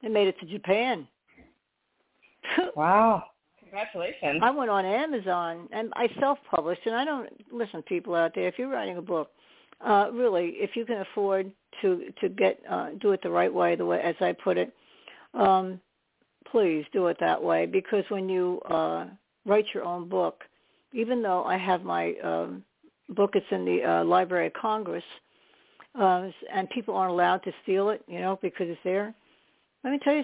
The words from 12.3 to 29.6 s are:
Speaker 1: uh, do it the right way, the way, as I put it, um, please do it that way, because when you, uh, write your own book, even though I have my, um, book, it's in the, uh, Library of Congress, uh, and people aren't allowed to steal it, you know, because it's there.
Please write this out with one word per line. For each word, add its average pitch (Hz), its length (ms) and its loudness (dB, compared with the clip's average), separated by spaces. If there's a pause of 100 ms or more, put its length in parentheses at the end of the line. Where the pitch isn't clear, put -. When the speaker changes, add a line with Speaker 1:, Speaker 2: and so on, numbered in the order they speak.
Speaker 1:
uh, 185 220 -4 (100)
do 208 100 4
it 190 100 0
the 175 80 -4
right 175 240 2
way, 175 220 2
the 170 100 -2
way, 175 160 0
as - 200 -2
I 180 100 2
put 175 260 -2
it, 180 160 -2 (600)
um, 185 480 2 (680)
please 165 440 2
do 185 140 2
it 165 120 0
that 165 240 0
way, 170 220 2
because 190 440 0
when 190 200 -4
you, 180 400 0
uh, 165 380 -2 (380)
write 208 280 4
your 190 100 -6
own 175 240 -6
book, 180 360 -2 (500)
even 233 280 0
though 185 220 2
I 185 140 0
have 185 260 0
my, 170 300 -2 (100)
um, 175 400 -4 (460)
book, 202 260 0
it's 196 160 0
in 185 140 -2
the, 175 180 2
uh, 170 220 2
Library 175 420 2
of 160 60 -10
Congress, 202 500 -4 (960)
uh, 185 300 2 (240)
and 190 160 -2
people 214 260 -4
aren't 185 160 2
allowed 175 320 2
to 180 80 -6 (120)
steal 196 260 2
it, 214 180 -4
you 175 140 -10
know, 190 200 -2
because 180 280 -4
it's 165 160 -10
there. 202 280 -2 (680)